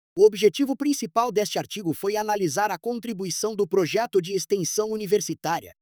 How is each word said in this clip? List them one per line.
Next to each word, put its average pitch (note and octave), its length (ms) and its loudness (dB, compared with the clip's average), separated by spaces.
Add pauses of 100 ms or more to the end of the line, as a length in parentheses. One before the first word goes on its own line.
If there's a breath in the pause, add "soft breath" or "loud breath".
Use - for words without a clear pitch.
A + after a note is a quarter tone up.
(140)
O G3+ 120 8
objetivo G#3+ 500 4
principal B3 560 0
deste G3 260 0
artigo E3 360 -4
foi G3+ 200 -4
analisar G#3 560 0
a F3+ 80 -6
contribuição A3 800 -6
do G3 100 0
projeto F#3+ 540 2
de F#3 140 -4
extensão G3+ 560 -2
universitária, E3+ 920 -2